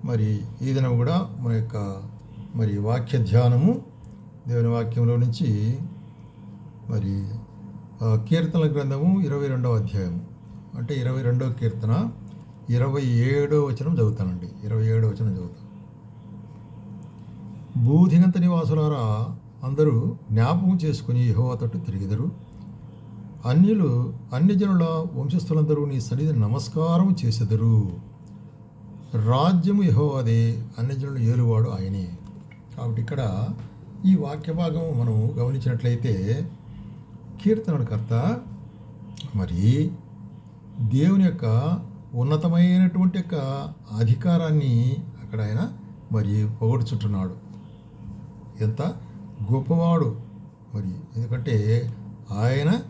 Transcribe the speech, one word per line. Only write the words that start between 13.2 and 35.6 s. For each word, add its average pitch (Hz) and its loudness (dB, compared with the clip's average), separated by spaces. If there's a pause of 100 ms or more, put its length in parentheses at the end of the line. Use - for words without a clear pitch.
వచనం 139 -2
చదువుతానండి. 92 -2
ఇరవై 110 0
ఏడవ 110 4
వచనం 104 0
చదువుతాను. 90 -10 (2000)
"భూదిగంత 175 8
నివాసులారా, 151 2 (280)
అందరూ 131 2 (140)
జ్ఞాపకం 170 4
చేసుకుని 123 0
యెహోవా 123 2
తట్టు 113 -2
తిరిగెదరు. 101 -2 (1120)
అన్యులు, 139 4 (200)
అన్యజనుల 170 2
వంశస్థులందరూ 151 0
నీ 135 -2
సన్నిధిని 131 0
నమస్కారం 165 2 (100)
చేసెదరు. 110 2 (1200)
రాజ్యము 165 4
యెహోవాదే, 117 2 (140)
అన్యజనులు 135 -4
ఏలువాడు 117 2
ఆయనే." 95 -4 (600)
కాబట్టి 117 -4
ఇక్కడ 117 -2 (580)
ఈ 190 6
వాక్య 151 -4
భాగం 160 -2
మనం 113 0
గమనించినట్లయితే, 120 -2 (960)